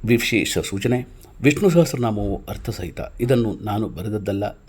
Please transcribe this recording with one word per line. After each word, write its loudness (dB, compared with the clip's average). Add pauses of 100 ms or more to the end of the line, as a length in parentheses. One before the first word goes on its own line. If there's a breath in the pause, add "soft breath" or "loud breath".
ವಿಶೇಷ 2
ಸೂಚನೆ, -2 (340 loud breath)
ವಿಷ್ಣು 4
ಸಹಸ್ರನಾಮವು 2
ಅರ್ಥಸಹಿತ. -8 (200)
ಇದನ್ನು 2
ನಾನು -4
ಬರೆದದ್ದಲ್ಲ -4 (260)